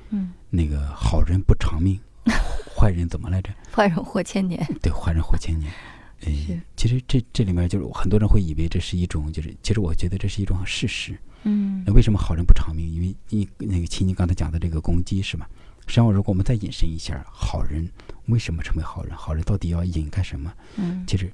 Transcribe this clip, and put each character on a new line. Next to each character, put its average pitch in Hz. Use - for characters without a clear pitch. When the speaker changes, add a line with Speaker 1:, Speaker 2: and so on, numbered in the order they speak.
Speaker 1:
嗯。 190
Speaker 2:
那 82
个 71
“好 53
人 87
不 110
长 78
命”， 95
Speaker 1:
<laughs> -
Speaker 2:
坏 104
人 87
怎 82
么 80
来 92
着？ -
Speaker 1:
坏 202
人 170
活 -
千 190
年。 175
Speaker 2:
对， -
坏 -
人 82
活 -
千 82
年。 78
呃， 78
Speaker 1:
是。 76
Speaker 2:
其 -
实 123
这， 123
这 -
里 95
面 87
就 101
是 73
很 -
多 104
人 107
会 101
以 80
为 80
这 90
是 -
一 87
种， 78
就 80
是， -
其 -
实 104
我 82
觉 87
得 95
这 98
是 98
一 98
种 92
事 113
实。 -
Speaker 1:
嗯。 196
Speaker 2:
那 196
为 -
什 -
么 98
好 -
人 85
不 -
长 -
命？ 80
因 80
为 92
你， 107
那 95
个 85
秦 -
妮 92
刚 92
才 87
讲 78
的 82
这 87
个 80
攻 85
击 95
是 -
吧？ -
实 -
际 -
上， 117
如 98
果 101
我 -
们 92
再 131
引 107
申 -
一 80
下， 69
好 -
人 78
为 117
什 107
么 80
成 -
为 80
好 -
人？ 76
好 -
人 78
到 101
底 85
要 85
掩 80
盖 92
什 76
么？ 76
Speaker 1:
嗯。 185
Speaker 2:
其 101
实 92